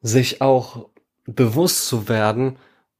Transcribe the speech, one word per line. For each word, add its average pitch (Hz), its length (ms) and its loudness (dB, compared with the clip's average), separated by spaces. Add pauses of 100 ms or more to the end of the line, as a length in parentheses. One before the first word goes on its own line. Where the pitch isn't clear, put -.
sich 120 400 0
auch 131 480 0 (380)
bewusst 123 600 0
zu 107 220 -4
werden 113 480 0 (440)